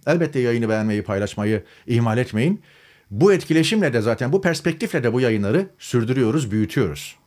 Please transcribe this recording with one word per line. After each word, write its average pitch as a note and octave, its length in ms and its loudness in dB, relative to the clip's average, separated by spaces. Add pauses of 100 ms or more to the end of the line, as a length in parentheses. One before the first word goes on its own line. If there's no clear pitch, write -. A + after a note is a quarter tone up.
Elbette D3 340 0
yayını A#2 300 0
beğenmeyi, G#2+ 340 0
paylaşmayı G#2 600 -2 (240)
ihmal A#2 300 2
etmeyin. B2+ 440 0 (500)
Bu D#3 220 4
etkileşimle D#3+ 600 2
de A#2 80 2
zaten, A#2 320 0
bu F#3+ 80 2
perspektifle E3+ 640 -2
de A#2 100 0
bu B2+ 80 0
yayınları A#2 480 0 (100)
sürdürüyoruz, A#2+ 720 0
büyütüyoruz. G#2 640 -2 (120)